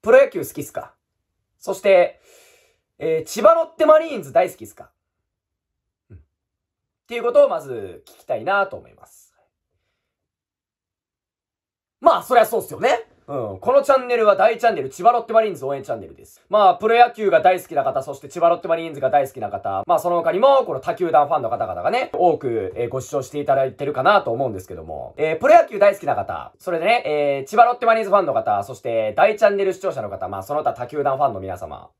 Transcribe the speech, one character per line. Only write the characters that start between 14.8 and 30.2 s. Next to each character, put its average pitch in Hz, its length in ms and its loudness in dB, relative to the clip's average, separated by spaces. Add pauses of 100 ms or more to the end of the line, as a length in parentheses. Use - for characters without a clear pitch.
ル、 131 80 -8
千 - 120 -14
葉 226 80 6
ロ 240 100 0
ッ - 20 -10
テ 226 100 -10
マ 220 100 4
リ 220 60 0
ー 196 40 -6
ン - 40 -8
ズ 131 100 -10
応 139 80 -4
援 139 80 -10
チ - 80 -12
ャ 123 60 -6
ン 107 40 -12
ネ 98 60 -16
ル - 80 -20
で - 100 -20
す。 - 240 -20
ま 202 200 4
あ、 175 80 4
プ 208 100 -6
ロ 233 100 2
野 240 140 6
球 214 200 -2
が 165 100 4
大 180 200 4
好 - 60 -18
き - 80 -16
な 143 80 0
方、 135 220 -2
そ 143 100 -12
し - 60 -20
て 139 80 -20
千 156 100 -12
葉 170 100 2
ロ 170 80 2
ッ - 40 -12
テ 185 80 -10
マ 165 80 0
リ 165 100 -8
ー 165 40 -10
ン 151 40 -14
ズ 139 60 -12
が 131 100 -2
大 143 160 0
好 - 80 -16
き 127 60 -14
な 110 100 -8
方、 98 380 -6
ま 175 80 2
あ、 - 20 2
そ 175 100 -4
の 175 80 0
他 165 140 -2
に 170 80 -2
も、 262 260 4
こ 175 80 -10
の 135 60 -6
他 - 160 -6
球 175 160 -4
団 151 160 4
フ 160 80 -2
ァ 139 60 0
ン - 20 -8
の 110 80 -4
方 110 160 -4
々 87 160 -8
が 143 80 -2
ね、 247 220 -4
多 170 260 2
く、 113 380 -4
え 120 80 -4
ー、 117 40 -6
ご 131 120 -6
視 127 100 -16
聴 139 120 -4
し 131 60 -12
て 147 120 -10
い 139 40 -6
た 139 120 2
だ 135 80 0
い 131 80 -6
て 147 120 -12
る 139 80 -6
か 131 120 -6
な 196 180 4
と - 80 -6
思 131 160 -4
う 120 40 -6
ん - 20 -10
で 98 80 -10
す - 80 -20
け 87 80 -16
ど 80 80 -16
も、 73 320 -14
え 156 160 -2
ー、 160 80 -8
プ 254 80 0
ロ 330 120 10
野 - 60 2
球 208 140 -6
大 202 140 4
好 196 60 -16
き - 60 -8
な 131 80 0
方、 87 460 -10
そ - 100 -10
れ 170 80 -4
で 160 60 -6
ね、 226 220 2
え 143 380 -2
ー、 139 40 -20
千 214 80 -6
葉 233 80 8
ロ 240 80 0
ッ - 20 0
テ 240 120 -4
マ 226 80 4
リ 226 60 -2
ー - 20 -4
ン - 20 -4
ズ 196 60 -6
フ 196 60 4
ァ 202 40 6
ン 170 60 -2
の 135 80 -4
方、 107 280 -2
そ 123 140 -12
し - 40 -20
て 110 340 -4
大 202 220 2
チ 226 80 -2
ャ 202 60 6
ン 202 60 -4
ネ 196 80 -2
ル 190 100 -2
視 - 60 -20
聴 190 100 -4
者 127 100 -8
の 107 100 -8
方、 95 180 -10